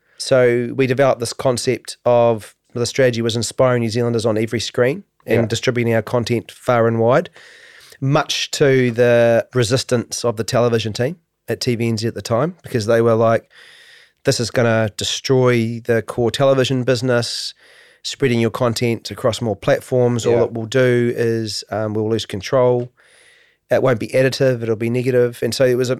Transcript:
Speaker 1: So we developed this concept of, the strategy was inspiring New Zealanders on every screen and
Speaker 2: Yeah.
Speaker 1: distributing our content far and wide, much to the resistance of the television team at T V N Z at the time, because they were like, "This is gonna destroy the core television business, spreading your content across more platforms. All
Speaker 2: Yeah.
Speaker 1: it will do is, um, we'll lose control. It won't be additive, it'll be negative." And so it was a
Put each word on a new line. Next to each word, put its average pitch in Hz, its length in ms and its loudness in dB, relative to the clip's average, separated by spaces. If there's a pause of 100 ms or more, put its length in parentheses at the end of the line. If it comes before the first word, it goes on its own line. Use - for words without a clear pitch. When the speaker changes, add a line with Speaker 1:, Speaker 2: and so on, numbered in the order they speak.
(160)
Speaker 1:
So 123 580 2
we 131 120 2
developed 123 340 2
this 117 140 -6
concept - 720 -4
of, 117 500 2 (160)
the 120 140 -4
strategy 123 340 2
was 113 160 -2
inspiring 123 460 0
New 117 80 -2
Zealanders 117 340 -2
on 110 140 0
every 117 200 -2
screen 131 460 -2 (220)
and 117 160 0
Speaker 2:
Yeah. 113 40 -2
Speaker 1:
distributing 117 460 -2
our 113 100 2
content 117 480 -4
far 117 380 0
and 113 100 0
wide, 127 300 2 (720)
much 139 520 -2
to 131 380 2
the 117 640 4
resistance 123 720 -2
of 113 140 -2
the 110 60 -6
television 113 500 0
team 139 220 -4 (300)
at - 140 -6
T 123 140 -2
V 113 140 -2
N 113 100 -2
Z 113 100 -4
at 104 60 -6
the 101 80 -10
time, 143 400 -2
because 110 240 -4
they 117 160 4
were 117 120 4
like, 113 360 2 (760)
"This 135 160 0
is 110 100 -4
gonna 113 460 2
destroy 117 840 0
the 113 200 0
core 117 300 -2
television 135 540 2
business, 120 680 -2 (500)
spreading 120 380 -2
your 113 100 2
content 117 600 -2
across 113 300 -4
more 110 160 -4
platforms. 120 720 0
All 117 80 4
Speaker 2:
Yeah. 117 100 2
Speaker 1:
it 107 80 -2
will 113 140 -6
do 120 500 2
is, 113 540 -4
um, 107 240 -4
we'll 110 160 -2
lose 113 160 -2
control. 123 640 0 (800)
It 117 120 2
won't 123 180 2
be 113 80 -6
additive, 127 540 0
it'll 113 140 -2
be 117 140 -2
negative." 123 520 0
And 117 120 -2
so 139 100 0
it 127 120 2
was 123 140 0
a 127 100 -2